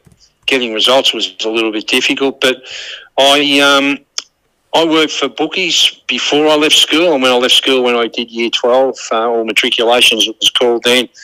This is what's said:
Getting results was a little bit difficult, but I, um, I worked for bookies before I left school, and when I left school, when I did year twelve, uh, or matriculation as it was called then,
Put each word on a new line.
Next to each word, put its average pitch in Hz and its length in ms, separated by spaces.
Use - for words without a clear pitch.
Getting 123 260
results 127 400
was 110 220
a 113 40
little 110 220
bit 107 160
difficult, 135 540
but 127 220
I, 143 420
um, 139 400
I 156 140
worked 156 280
for - 140
bookies 160 800
before 143 400
I 156 80
left 151 200
school, 165 380
and 131 100
when 127 80
I 123 60
left 123 180
school, 131 280
when 120 120
I 117 120
did 117 220
year 113 220
twelve, 127 440
uh, 113 160
or 117 160
matriculation 117 760
as - 80
it 113 120
was - 120
called 120 320
then, 123 260